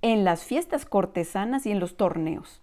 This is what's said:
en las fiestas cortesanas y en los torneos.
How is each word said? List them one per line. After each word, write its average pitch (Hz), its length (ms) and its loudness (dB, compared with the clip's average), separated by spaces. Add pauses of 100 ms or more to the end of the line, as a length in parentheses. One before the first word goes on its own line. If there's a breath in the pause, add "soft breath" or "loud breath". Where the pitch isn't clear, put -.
en 226 200 4
las 170 200 2
fiestas 294 420 -4
cortesanas 196 800 -2
y 214 60 -2
en 202 80 0
los 175 180 -4
torneos. 165 640 -2